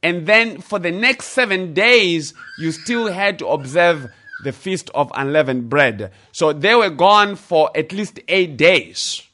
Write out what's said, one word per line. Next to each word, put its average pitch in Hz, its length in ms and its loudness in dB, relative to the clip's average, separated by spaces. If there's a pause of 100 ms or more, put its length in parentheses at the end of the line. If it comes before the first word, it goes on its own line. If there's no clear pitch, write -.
and 170 240 -2
then 220 340 2
for 208 180 -6
the 175 120 -2
next 233 380 -2
seven 185 440 -2
days, 180 600 2 (240)
you 160 140 -4
still 226 380 -4
had 190 280 -4
to - 80 -10
observe 143 640 0 (320)
the 135 100 -6
feast - 420 -8
of 139 200 -2
unleavened 135 560 -2
bread. 113 420 0 (200)
So 156 200 0
they 160 220 2
were 220 160 4
gone 202 460 4
for 160 380 0
at 156 180 -4
least 196 360 -8
eight 175 280 0
days. 123 680 0 (120)